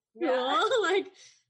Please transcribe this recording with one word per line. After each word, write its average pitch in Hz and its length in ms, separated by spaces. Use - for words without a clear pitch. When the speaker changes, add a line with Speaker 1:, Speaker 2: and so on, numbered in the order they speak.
Speaker 1:
Yeah. 262 460
Speaker 2:
cool." 440 220
<laughs> - 0
Like, 370 300